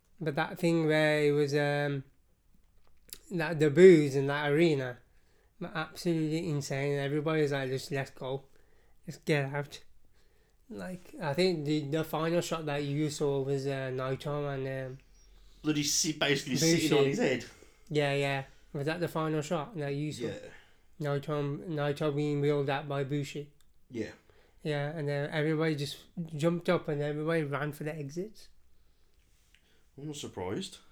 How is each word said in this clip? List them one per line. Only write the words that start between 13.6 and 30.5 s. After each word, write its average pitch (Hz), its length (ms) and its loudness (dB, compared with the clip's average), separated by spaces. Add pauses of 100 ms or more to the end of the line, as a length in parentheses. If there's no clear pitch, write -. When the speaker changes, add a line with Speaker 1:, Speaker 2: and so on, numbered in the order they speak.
Speaker 1:
uh, 135 260 -4
Naito 139 600 -4
and, 135 140 -4 (240)
um, 135 60 -14 (640)
Speaker 2:
Bloody 147 220 2
si-, 147 300 0
basically 143 420 0
Speaker 1:
Bushi. 165 320 4
Speaker 2:
sitting 147 100 4
on 139 80 6
his 139 140 0
head. 131 260 0 (440)
Speaker 1:
Yeah, 147 260 0
yeah. 139 280 -2 (300)
Was 143 140 -4
that 160 120 -2
the 170 80 -2
final 156 340 -2
shot 165 360 -4
that 143 160 -4
you 147 180 -4
saw? 113 140 -6
Speaker 2:
Yeah. 104 80 -4 (680)
Speaker 1:
Naito, 143 580 -2 (100)
Naito 147 460 0
being 147 260 0
wheeled 143 280 2
out 143 180 -4
by 143 160 -2
Bushi. 143 460 -4 (420)
Speaker 2:
Yeah. 113 180 -6 (540)
Speaker 1:
Yeah, 147 340 -2
and 147 100 -4
then 143 240 -2
everybody 156 440 2
just 139 220 -6 (380)
jumped 170 340 0
up 170 200 2
and 147 120 -2
everybody 151 420 -2
ran 143 280 -2
for 143 120 -10
the 151 120 -6
exits. 165 520 -10 (1500)
Speaker 2:
I'm 139 100 -12
not 151 80 -8
surprised. 113 640 -8 (120)